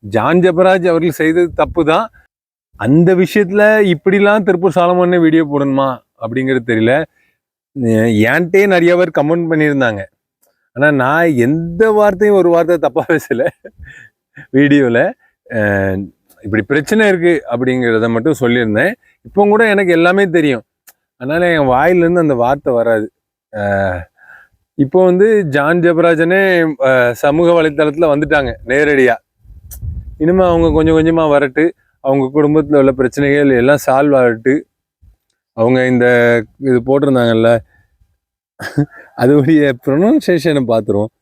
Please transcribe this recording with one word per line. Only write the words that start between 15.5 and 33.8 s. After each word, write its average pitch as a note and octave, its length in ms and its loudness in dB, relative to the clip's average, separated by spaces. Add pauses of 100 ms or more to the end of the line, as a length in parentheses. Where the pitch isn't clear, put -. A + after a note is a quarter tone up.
இப்படி G#2+ 200 -4
பிரச்சனை G3+ 460 0
இருக்கு F3 260 0 (160)
அப்படிங்கிறத A#2+ 600 -2
மட்டும் A#2 300 -2
சொல்லியிருந்தேன். A#2+ 520 0 (300)
இப்போ G3 220 -2
கூட G#3+ 240 2
எனக்கு G3 240 0
எல்லாமே F3+ 380 2
தெரியும், D3 340 0 (520)
அதனால E3 360 -2
என் D3 140 0
வாயிலிருந்து E3+ 540 2
அந்த D3 140 0
வார்த்தை C3 380 -2
வராது. A2+ 340 0 (460)
அஹ், G2 480 -4 (800)
இப்போ D3 260 0
வந்து G3 440 2
ஜான் D3 320 0
ஜெபராஜனே, E3+ 640 2 (420)
அஹ், B2+ 280 2
சமூக D3+ 400 0
வலைத்தளத்துல D#3 560 0
வந்துட்டாங்க C#3+ 440 0 (140)
நேரடியா. C3+ 500 2 (1000)
இனிமே F3+ 260 0
அவங்க E3+ 260 0
கொஞ்சம் D#3+ 260 0
கொஞ்சமா D#3+ 320 0
வரட்டு, C#3+ 360 0 (400)
அவங்க C3+ 220 0
குடும்பத்துல D3 520 0
உள்ள C3+ 140 4
பிரச்சனைகள் C#3 580 0
எல்லாம் B2+ 360 2